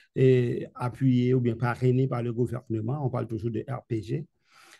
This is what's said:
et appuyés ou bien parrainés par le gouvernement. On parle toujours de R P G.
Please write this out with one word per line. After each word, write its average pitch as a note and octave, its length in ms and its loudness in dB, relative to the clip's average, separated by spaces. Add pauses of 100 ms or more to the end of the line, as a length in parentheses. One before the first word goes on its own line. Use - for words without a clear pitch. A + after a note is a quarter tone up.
(160)
et B2+ 600 4
appuyés B2 580 2
ou C3 60 4
bien A#2+ 160 0
parrainés B2+ 520 2
par B2 140 -4
le A#2+ 120 -4
gouvernement. A#2 680 -4
On B2+ 60 -2
parle A2+ 180 -4
toujours A2 220 -4
de A2+ 180 -4
R A#2+ 200 -8
P A2 160 -2
G. C3+ 240 -6 (520)